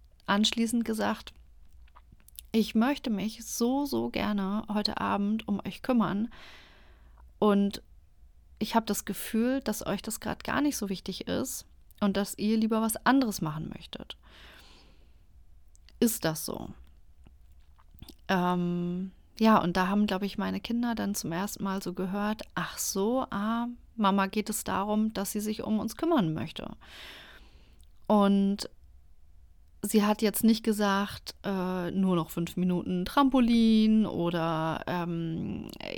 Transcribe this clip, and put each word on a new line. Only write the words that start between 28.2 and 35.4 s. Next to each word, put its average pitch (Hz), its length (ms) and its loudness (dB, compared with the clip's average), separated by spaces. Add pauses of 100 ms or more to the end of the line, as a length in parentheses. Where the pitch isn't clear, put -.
sie 208 240 4
hat 208 160 2
jetzt 208 220 2
nicht 226 200 6
gesagt, 202 800 0
äh, 185 480 -2
„Nur 185 240 2
noch 160 140 0
fünf 170 280 -6
Minuten 180 480 0
Trampolin“ 226 1000 6
oder, 165 840 0
ähm, 170 840 -4 (280)